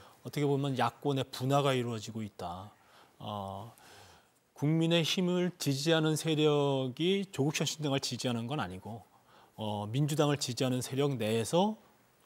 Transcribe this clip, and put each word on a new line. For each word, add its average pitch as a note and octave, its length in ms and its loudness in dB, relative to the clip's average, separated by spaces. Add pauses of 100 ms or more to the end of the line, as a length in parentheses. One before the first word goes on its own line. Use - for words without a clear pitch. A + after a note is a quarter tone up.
(220)
어떻게 D3 220 -2
보면 C#3 320 0
야권의 C3 540 0
분화가 C#3 420 2
이루어지고 A2+ 500 -4
있다. F#2+ 500 -10 (480)
어, G#2 520 -8 (800)
국민의힘을 E3+ 1040 2
지지하는 D#3 580 2
세력이 D3+ 1200 2
조국 C#3+ 260 0
혁신당을 C#3 420 -2
지지하는 A#2 480 -2
건 D3 120 -4
아니고, G2 420 -8 (540)
어, G#2 300 -4
민주당을 D3 500 2
지지하는 B2+ 460 -2
세력 C#3 340 0
내에서 A2+ 600 2 (480)